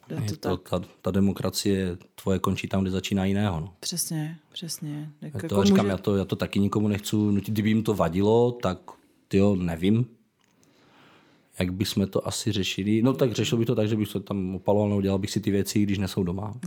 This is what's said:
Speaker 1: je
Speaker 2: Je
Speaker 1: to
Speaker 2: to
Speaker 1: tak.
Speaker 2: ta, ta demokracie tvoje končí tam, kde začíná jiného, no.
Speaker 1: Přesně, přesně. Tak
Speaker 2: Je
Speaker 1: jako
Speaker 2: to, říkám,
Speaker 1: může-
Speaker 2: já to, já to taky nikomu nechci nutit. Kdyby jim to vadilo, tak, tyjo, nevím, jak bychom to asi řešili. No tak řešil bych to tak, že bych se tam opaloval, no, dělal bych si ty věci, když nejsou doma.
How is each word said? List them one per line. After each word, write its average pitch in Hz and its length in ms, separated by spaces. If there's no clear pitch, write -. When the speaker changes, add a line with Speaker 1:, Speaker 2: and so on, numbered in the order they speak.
Speaker 1:
je 160 60
Speaker 2:
Je - 60
Speaker 1:
to 107 140
Speaker 2:
to 92 220
Speaker 1:
tak. - 120
Speaker 2:
ta, 90 60
ta 95 100
demokracie 95 840
tvoje 95 240
končí 92 280
tam, 95 140
kde 92 100
začíná 95 340
jiného, 98 340
no. 85 200
Speaker 1:
Přesně, 160 580
přesně. 151 560
Tak 151 140
Speaker 2:
Je 120 100
Speaker 1:
jako 165 40
Speaker 2:
to, 98 160
říkám, 101 220
Speaker 1:
může- 98 60
Speaker 2:
já 92 60
to, 101 180
já 92 100
to - 100
taky 92 240
nikomu 104 280
nechci 104 280
nutit. 104 360
Kdyby 107 180
jim 110 140
to 113 100
vadilo, 101 580
tak, 92 260
tyjo, 98 280
nevím, 90 500
jak 92 140
bychom 95 340
to - 200
asi - 240
řešili. 101 500
No 127 120
tak 131 180
řešil 110 260
bych 117 100
to 127 80
tak, 107 120
že 113 80
bych 107 140
se 101 100
tam 95 360
opaloval, 104 340
no, 101 120
dělal 98 180
bych 98 120
si 104 80
ty 98 120
věci, 101 320
když 101 140
nejsou 98 260
doma. 98 300